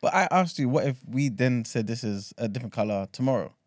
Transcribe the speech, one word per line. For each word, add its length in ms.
But 120
I 180
asked 260
you, 100
what 180
if 120
we 220
then 340
said 220
this 180
is 320
a 120
different 260
color 380
tomorrow? 420